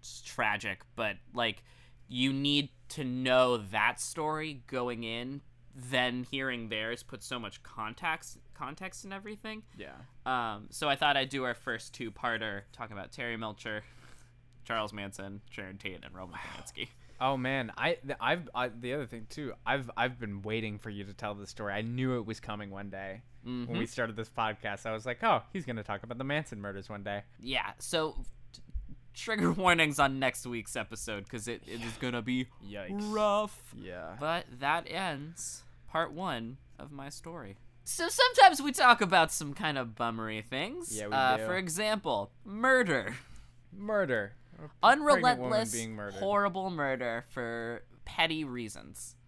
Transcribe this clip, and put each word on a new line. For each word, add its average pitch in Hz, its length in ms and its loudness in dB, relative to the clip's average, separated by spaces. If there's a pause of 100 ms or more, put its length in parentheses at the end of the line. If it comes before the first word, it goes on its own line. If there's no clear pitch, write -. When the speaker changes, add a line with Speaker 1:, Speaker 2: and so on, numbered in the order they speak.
Speaker 1:
s-, - 240 -14
tragic, 104 580 0 (120)
but, 104 220 -2 (160)
like, 113 300 0 (440)
you 127 240 2
need 143 380 2 (200)
to 156 140 -6
know 127 540 6
that 107 420 2
story 156 680 -2
going 123 360 -2
in, 120 380 -6 (340)
then 123 560 0
hearing 127 380 -2
theirs 110 340 -4
puts 117 240 -12
so 127 120 -4
much 107 240 -10
context, 160 760 -6 (160)
context 160 520 -10
in 190 60 -12
everything. 214 520 -10 (140)
Speaker 2:
Yeah. 67 180 -14 (300)
Speaker 1:
Um, 117 440 -2
so - 180 -4
I 139 80 4
thought 143 220 4
I'd 131 120 2
do 135 140 -2
our 123 100 0
first - 400 -6
two-parter, 110 680 -4 (100)
talking 110 260 -12
about 95 140 -10
Terry 117 260 -4
Melcher, 110 460 -6 (800)
Charles 107 300 -2
Manson, 101 560 -10
Sharon 98 280 -10
Tate, 92 260 -8
and 85 120 -14
Roman 92 180 -10
Speaker 2:
Wow. - 60 -10 (220)
Speaker 1:
Polanski. - 260 -8 (320)
Speaker 2:
Oh, 135 160 4
man. 127 420 -2
I, 151 180 2
th-, 135 260 -6
I've, 156 320 0
I, 123 160 0
the 120 240 -6
other 143 140 -2
thing, 113 220 -10
too, 143 240 -8 (120)
I've, 127 320 0
I've 123 220 0
been 101 220 -6
waiting 107 360 -2
for 110 120 -10
you 101 160 -8
to 101 80 -14
tell 104 220 -6
this 101 140 -12
story. 104 240 -6
I 104 80 -2
knew 127 360 0
it 110 80 -2
was 110 140 -6
coming 104 300 -8
one 98 200 -10
day 98 320 -8 (220)
when 123 240 -6
Speaker 1:
Mm-hmm. 165 100 -4
Speaker 2:
we - 80 0
started 113 320 -4
this 110 120 -6
podcast. 110 560 -4
I 113 60 -2
was 110 140 -6
like, 123 180 -4
"Oh, 190 180 4 (120)
he's 175 120 -6
gonna 117 180 -6
talk - 200 -4
about 117 140 -8
the 131 80 -4
Manson 143 340 -4
murders 98 300 -8
one 101 140 -8
day." 101 200 -4 (160)
Speaker 1:
Yeah, 127 400 -2
so 156 360 0 (360)
t-, - 100 -18 (520)
trigger 202 400 2
warnings 165 460 6
on 135 200 6
next 131 260 0
week's 120 300 -6
episode, 107 540 -6
'cause 113 180 -6
it, 117 180 -6
it 117 160 -8
is 117 200 -6
gonna 123 200 -2
be 127 260 0 (220)
Speaker 2:
Yikes. 104 300 -6 (140)
Speaker 1:
rough. 214 600 0
Speaker 2:
Yeah. 90 460 -10
Speaker 1:
But 165 280 -2 (120)
that 147 320 0
ends 165 720 -6 (240)
part 160 240 0
one 127 460 -4 (200)
of 147 140 -12
my 139 160 -12
story. 143 480 -12 (300)
So - 240 -2
sometimes 427 520 10
we 277 120 0
talk 247 260 10
about 175 320 8
some 143 220 -2
kind 151 240 0
of 117 180 -4
bummery 110 460 -2
things. 196 520 -4
Speaker 2:
Yeah, 107 140 -2
we 104 60 -2
Speaker 1:
Uh, 131 240 6
Speaker 2:
do. - 80 -2
Speaker 1:
for 180 100 0
example, 180 800 0 (100)
murder. 202 720 4 (560)
Speaker 2:
Murder. 180 600 2 (240)
A - 0 -
pregnant 156 240 -14
woman 285 400 8
Speaker 1:
Unrelentless, 247 500 4
Speaker 2:
being 226 240 -2
murdered. 202 240 -6
Speaker 1:
horrible 196 500 2
murder 127 600 0
for 117 540 -4 (200)
petty 160 400 2
reasons. 120 720 -8 (120)